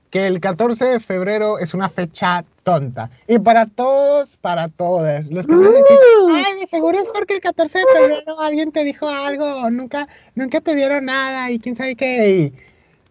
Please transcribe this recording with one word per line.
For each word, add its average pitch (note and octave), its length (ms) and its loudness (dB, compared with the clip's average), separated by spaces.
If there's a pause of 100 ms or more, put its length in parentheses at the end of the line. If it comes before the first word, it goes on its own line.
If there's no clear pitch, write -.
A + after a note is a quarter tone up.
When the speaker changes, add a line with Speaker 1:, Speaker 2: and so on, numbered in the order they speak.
Speaker 1:
que F#3+ 180 -2
el F#3 140 -2
catorce A3 440 -2
de B3+ 140 0
febrero G#3+ 600 -4
es F3 160 -6
una F#3+ 120 -4
fecha F3 560 -4 (200)
tonta. C3 480 -4 (160)
Y A#3 120 4
para A3+ 280 4
todos, C#4 720 0
para E3+ 320 -4
todas, D#3+ 600 -4
los G#3 140 -6
que D4+ 100 2
van F#4 120 8
a - 20 8
decir, C#5 280 6 (260)
Speaker 2:
Uh. F4 100 4
Speaker 1:
"Ay, F#4+ 280 -2
de F#4 60 -8
seguro E4+ 320 -2
es G4 100 -4
porque G#4 260 -4
el F#4+ 60 -6
catorce E4 380 -2
de F#4 60 0 (100)
febrero D4+ 440 0
alguien D4+ 320 -4
te D4+ 120 -4
dijo C#4+ 240 -6
algo, C#4+ 380 -6
o C4+ 240 -4
nunca, C4 380 -6 (260)
nunca C4+ 280 -4
te E4 120 -4
dieron C#4 320 -2
nada, C4 460 -4
y A#3 80 -4
quién B3 160 -8
sabe C4 200 -8
qué", B3 340 0
y D#3+ 240 0 (580)